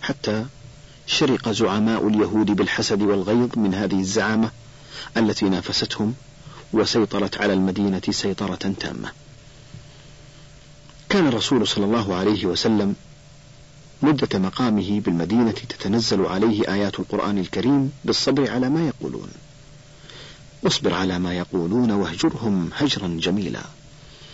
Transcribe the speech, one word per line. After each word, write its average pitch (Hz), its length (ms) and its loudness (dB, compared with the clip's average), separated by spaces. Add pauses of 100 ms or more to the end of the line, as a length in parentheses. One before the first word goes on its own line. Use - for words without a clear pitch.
حتى 110 440 -4 (640)
شرق 131 420 2
زعماء 107 580 2
اليهود 107 440 2
بالحسد 101 500 0
والغيظ 104 560 2
من 101 160 2
هذه 98 260 0
الزعامة 107 520 0 (680)
التي 107 280 2
نافستهم 95 680 -2 (600)
وسيطرت 101 680 0
على 104 120 2
المدينة 95 560 0
سيطرة 98 720 -4
تامة. 58 320 -8 (2000)
كان 185 180 4
الرسول 113 400 2
صلى 101 180 0
الله 101 300 0
عليه 95 300 0
وسلم 101 500 2 (1080)
مدة 135 380 2
مقامه 104 640 0
بالمدينة 101 460 2
تتنزل 104 760 -2
عليه 104 480 0
آيات 101 260 -2
القرآن 101 380 -2
الكريم 131 540 0 (140)
بالصبر 131 460 0
على 127 180 0
ما 160 180 0
يقولون، 58 400 -8 (1400)
"واصبر 104 300 0
على 92 260 0
ما 90 140 -2
يقولون 92 580 0
واهجرهم 98 840 0
هجرا - 320 -2
جميلا". 87 540 -2 (720)